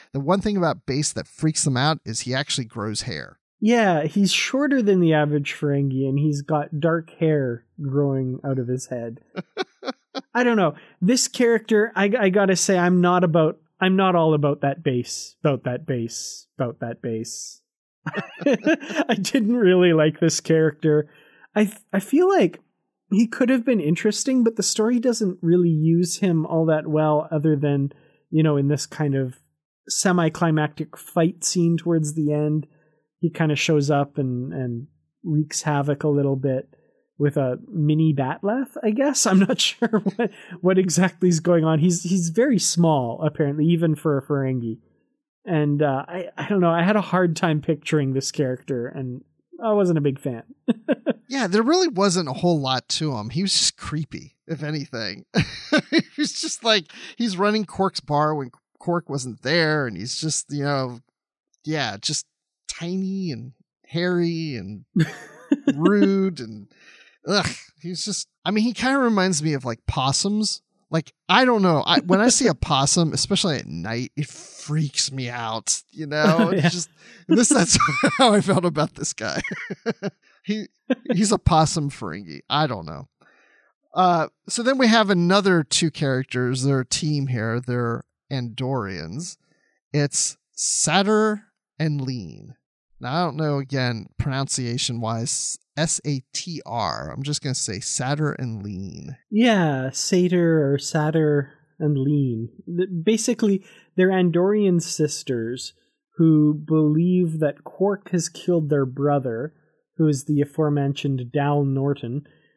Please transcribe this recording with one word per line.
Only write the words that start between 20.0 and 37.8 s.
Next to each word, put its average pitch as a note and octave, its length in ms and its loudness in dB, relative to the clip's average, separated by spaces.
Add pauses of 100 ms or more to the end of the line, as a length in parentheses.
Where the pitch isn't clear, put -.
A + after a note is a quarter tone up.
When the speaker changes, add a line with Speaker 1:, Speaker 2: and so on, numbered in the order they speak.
Speaker 2:
this D#3+ 200 0
character. D#3 720 2 (460)
I, G#3+ 160 2 (220)
I G3 60 0
feel D#4 300 2
like D#4+ 300 2 (520)
he G#3+ 160 4
could A#3 220 0
have B3+ 160 0
been A#3 140 2
interesting, G#3 640 0
but A3+ 120 2
the G3+ 80 -2
story A#3 360 0
doesn't A3+ 420 0
really F3 280 4
use E3 480 2
him E3+ 280 0
all D#3+ 220 0
that D#3 200 0
well, D#3 440 2
other D#3 240 2
than, C#3 360 0 (380)
you D#3 140 2
know, D3+ 140 2
in C#3 100 2
this C#3+ 180 0
kind C#3+ 300 -2
of C3 220 -4 (500)
semi-climactic D#3+ 1120 0
fight - 460 -2
scene E3+ 340 2
towards D#3+ 380 0
the D3+ 160 0
end, D3+ 360 -2 (520)
he E3 100 0
kinda D3+ 260 0
shows D3 360 2
up C#3+ 260 0
and, C3 360 -4
and B2 340 -6 (360)
wreaks D3+ 400 -2
havoc C#3+ 400 0
a D#3 60 0
little C#3+ 260 2
bit C3+ 340 -2 (480)
with D3 180 0
a C3 220 0 (100)
mini D#3 460 2